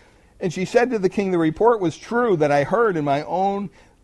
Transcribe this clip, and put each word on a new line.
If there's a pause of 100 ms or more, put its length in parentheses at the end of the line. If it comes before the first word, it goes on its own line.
(400)
And
she
said
to
the
king,
'The
report
was
true
that
I
heard
in
my
own (340)